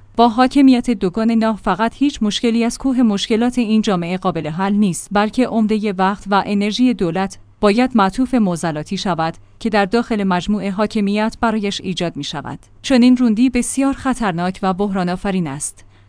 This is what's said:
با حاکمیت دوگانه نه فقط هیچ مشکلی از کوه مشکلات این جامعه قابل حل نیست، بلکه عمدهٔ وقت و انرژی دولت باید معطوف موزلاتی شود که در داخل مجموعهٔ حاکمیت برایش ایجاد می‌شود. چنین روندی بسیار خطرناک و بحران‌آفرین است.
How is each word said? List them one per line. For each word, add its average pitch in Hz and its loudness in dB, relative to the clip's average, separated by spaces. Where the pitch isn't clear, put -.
با 233 4
حاکمیت 254 4
دوگانه 220 0
نه 220 0
فقط 208 -2
هیچ 277 0
مشکلی 226 0
از 240 -2
کوه 262 0
مشکلات 226 0
این 220 2
جامعه 185 -2
قابل 165 -2
حل 190 -2
نیست، 202 0
بلکه 214 0
عمدهٔ 214 0
وقت 190 0
و 196 2
انرژی 208 0
دولت 190 -4
باید 233 4
معطوف 220 0
موزلاتی 175 -2
شود 165 -2
که 226 -4
در 202 2
داخل 226 0
مجموعهٔ 190 -2
حاکمیت 208 -2
برایش 214 -2
ایجاد 175 -4
می‌شود. 139 -10
چنین 247 4
روندی 247 2
بسیار 269 -2
خطرناک 185 -4
و 190 0
بحران‌آفرین 185 -2
است. - -10